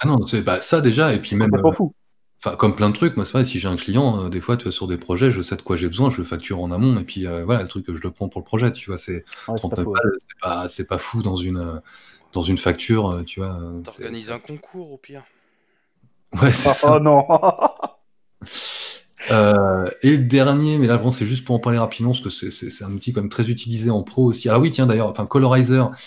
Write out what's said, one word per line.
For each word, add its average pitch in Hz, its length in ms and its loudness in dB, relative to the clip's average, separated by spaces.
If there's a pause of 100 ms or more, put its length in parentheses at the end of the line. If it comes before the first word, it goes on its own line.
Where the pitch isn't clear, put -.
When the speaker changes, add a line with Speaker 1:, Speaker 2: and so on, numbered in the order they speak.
Speaker 1:
Ah 135 60 0
non, 127 200 2
c'est, 107 140 0
bah, 90 180 -2
ça 165 220 0
déjà, 135 320 4
et 98 60 -2
puis - 100 -8
Speaker 2:
C'est 202 80 -2
Speaker 1:
même, 107 120 4
Speaker 2:
complètement 160 220 4
Speaker 1:
euh, 160 40 -6
Speaker 2:
fou. 170 200 -2 (480)
Speaker 1:
enfin, 87 140 -4
comme 107 180 2
plein 104 140 4
de 107 40 0
trucs, 165 220 0
moi, 98 100 -2
c'est - 60 -10
vrai, 131 140 2
si 123 120 -4
j'ai 95 120 -2
un 90 80 -2
client, 107 480 0
euh, 87 40 -6
des 90 120 -4
fois, 120 160 -2
tu - 60 -12
vois, 92 100 -4
sur - 120 -8
des 90 120 -4
projets, 92 340 0
je 92 100 -4
sais 92 140 -6
de - 60 -10
quoi 90 160 -2
j'ai 87 100 -2
besoin, 107 240 0
je - 60 -6
le 87 80 -6
facture 87 360 -8
en 87 100 -6
amont, 113 280 2
et 90 60 -6
puis, 95 200 -8
euh, 85 200 -6
voilà, 113 160 0
le 87 80 -10
truc, 95 180 -10
je 85 160 -8
le 90 80 -6
prends 98 160 -8
pour 95 140 -10
le - 40 -20
projet, 117 280 0
tu - 160 -14
vois, 92 80 -8
c'est - 160 -10
Speaker 2:
Ouais, 85 100 -10 (240)
c'est - 0 -
pas 113 80 -6
Speaker 1:
trente-neuf - 300 -4
Speaker 2:
fou, 107 60 -4
ouais. 95 120 -2
Speaker 1:
balles, 101 160 0
c'est - 220 -20
pas, 90 260 -6
c'est 90 200 -12
pas 92 100 -6
fou 113 260 -6
dans 95 140 -4
une, 90 200 -4
euh, 82 220 -8 (540)
dans 90 80 -4
une 92 160 0
facture, 107 540 0
euh, 87 120 -6
tu - 160 -12
vois, 95 220 -6
euh, 85 240 -12
c'est, - 160 -18
Speaker 3:
T'organises 113 240 -12
Speaker 1:
c'est 113 80 -12
Speaker 3:
un 120 60 -12
concours, 151 520 -18
au 135 60 -20
pire. 139 260 -20 (1200)
Speaker 1:
Ouais, 135 100 6
c'est 123 160 0
Speaker 2:
Oh, 139 60 6
Speaker 1:
ça. 151 240 6
Speaker 2:
oh - 20 4
non. 147 260 6 (1160)
<laughs> - 540 -10 (360)
Speaker 1:
Euh, 101 580 4 (140)
et 139 80 8
le 143 120 4
dernier, 139 540 4
mais 131 100 4
là, 117 100 4
bon, 117 140 2
c'est 110 140 -4
juste 127 180 -4
pour 123 120 0
en 113 40 0
parler 120 180 0
rapidement, 113 340 0
parce 123 120 -4
que 101 60 -6
c'est, - 220 -8
c'est, - 180 -12
c'est - 140 -14
un 98 80 -8
outil 98 200 -6
quand 107 100 -2
même 104 80 -6
très 117 200 -2
utilisé 117 400 -4
en 104 140 0
pro - 200 0
aussi. 120 240 2
Ah 113 120 4
oui, 160 120 4
tiens, 131 140 2
d'ailleurs, 110 240 2
enfin, 107 160 -4
Colorizer 127 640 4 (160)